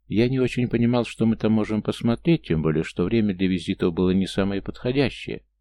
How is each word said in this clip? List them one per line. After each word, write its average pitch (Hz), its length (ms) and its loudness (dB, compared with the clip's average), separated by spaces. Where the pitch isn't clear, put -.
Я 104 200 2
не 131 120 0
очень 123 280 0
понимал, 120 380 2
что - 200 -2
мы 110 120 2
там 110 160 2
можем 107 280 0
посмотреть, 117 640 0
тем 80 140 0
более, 78 220 0
что - 220 -4
время 107 280 2
для 92 140 0
визитов 90 460 0
было 92 180 2
не 92 160 2
самое 98 340 -2
подходящее. - 840 -4